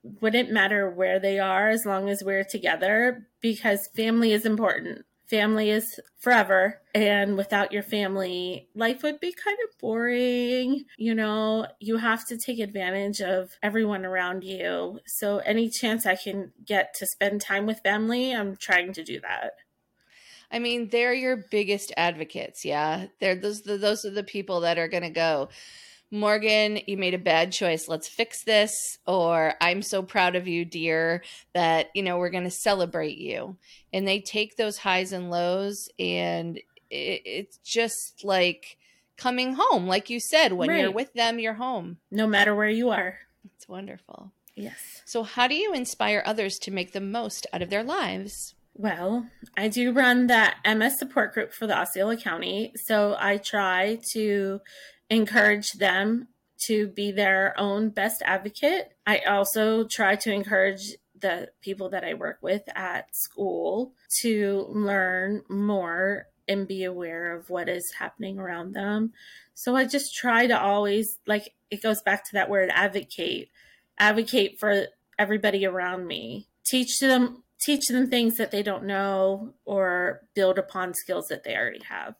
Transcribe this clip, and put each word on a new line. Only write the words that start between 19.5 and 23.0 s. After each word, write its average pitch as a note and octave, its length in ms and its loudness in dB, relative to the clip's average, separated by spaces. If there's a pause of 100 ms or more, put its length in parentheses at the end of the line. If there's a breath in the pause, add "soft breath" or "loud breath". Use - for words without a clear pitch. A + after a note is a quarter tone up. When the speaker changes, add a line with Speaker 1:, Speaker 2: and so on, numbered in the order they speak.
Speaker 2:
I A#3+ 80 -4
mean, A#3+ 300 -2
they're A#3+ 240 2
your B3+ 240 0
biggest G3+ 600 -2
advocates, D#3+ 680 -4
yeah? D#3 440 -2 (120)